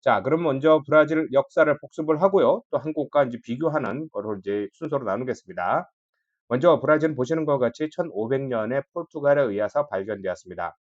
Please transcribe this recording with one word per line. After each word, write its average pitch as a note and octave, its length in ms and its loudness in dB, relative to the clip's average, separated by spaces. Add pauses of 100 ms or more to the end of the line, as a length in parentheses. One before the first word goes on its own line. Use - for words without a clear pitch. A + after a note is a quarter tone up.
자, G#2+ 200 2
그럼 D3+ 200 0
먼저 D3+ 440 4
브라질 D3+ 460 4
역사를 D3 480 2
복습을 D#3 420 -2
하고요. F3+ 480 4
또 D3 80 -2
한국과 D3 460 0
이제 A#2+ 200 -4
비교하는 D3 680 -4
거를 G#2 280 -6
이제 G2+ 340 -4
순서로 C#3+ 300 -6
나누겠습니다. G#2 840 -4 (600)
먼저 D3 320 4
브라질은 D3+ 360 2
보시는 D3+ 300 -2
것 C#3+ 120 2
같이 B2 340 -2
천오백 C3+ 500 -4
년에 B2 400 -4 (120)
포르투갈에 C#3+ 480 0
의해서 G#2+ 460 -2
발견되었습니다. F#2+ 880 -8 (120)